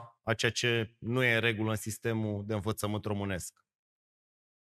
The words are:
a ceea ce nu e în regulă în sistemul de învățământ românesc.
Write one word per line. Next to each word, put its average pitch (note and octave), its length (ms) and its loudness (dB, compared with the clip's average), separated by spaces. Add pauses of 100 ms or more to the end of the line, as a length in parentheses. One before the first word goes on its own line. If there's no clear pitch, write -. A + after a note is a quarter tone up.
(220)
a A2+ 120 2
ceea A2+ 180 2
ce A#2 460 0
nu B2 240 0
e A#2+ 120 6
în A2+ 60 4
regulă A2 300 2
în A2 60 0
sistemul A2 720 -4
de A2 80 -2
învățământ G#2+ 500 -2
românesc. G2+ 600 -4 (1120)